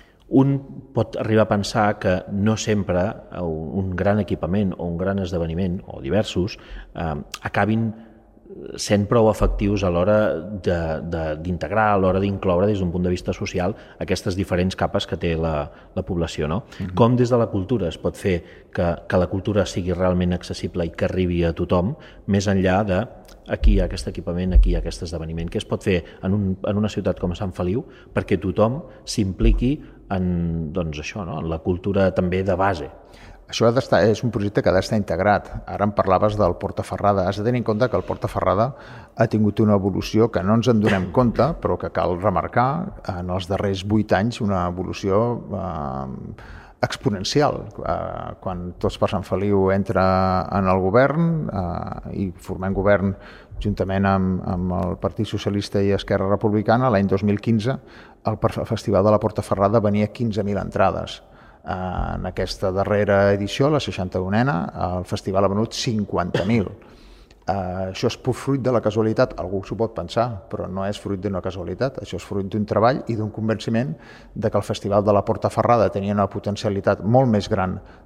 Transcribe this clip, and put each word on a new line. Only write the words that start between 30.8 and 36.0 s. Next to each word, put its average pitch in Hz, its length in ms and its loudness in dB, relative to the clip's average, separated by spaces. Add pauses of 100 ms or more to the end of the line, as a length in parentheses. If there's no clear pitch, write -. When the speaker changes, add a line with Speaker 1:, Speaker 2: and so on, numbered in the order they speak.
Speaker 1:
això, 101 240 -8
no? 78 140 -8
En 82 100 -4
la 80 80 -2
cultura 95 560 0
també 92 320 0
de 95 80 2
base? 95 360 0 (560)
Speaker 2:
Això - 220 2
ha - 20 8
d'estar, 113 300 2 (100)
és 104 160 0
un 110 80 0
projecte 101 240 -2
que 95 140 4
ha - 20 4
d'estar 95 240 0
integrat. 95 480 2 (240)
Ara 92 160 -2
em 104 80 -2
parlaves 95 400 2